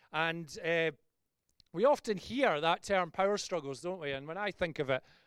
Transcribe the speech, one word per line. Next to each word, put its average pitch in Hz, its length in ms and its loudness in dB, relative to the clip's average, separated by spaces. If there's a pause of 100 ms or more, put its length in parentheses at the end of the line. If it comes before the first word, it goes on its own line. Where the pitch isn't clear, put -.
(140)
And, 165 500 -2
uh, 165 280 2 (840)
we 180 100 -2
often 247 340 4
hear 208 440 0
that 165 220 2
term 185 260 0
power 196 280 2
struggles, 139 440 -4
don't 180 180 -6
we? 143 120 -4
And 139 160 -6
when 165 100 -8
I 208 140 -2
think 170 260 -4
of 139 140 0
it, 127 120 0 (240)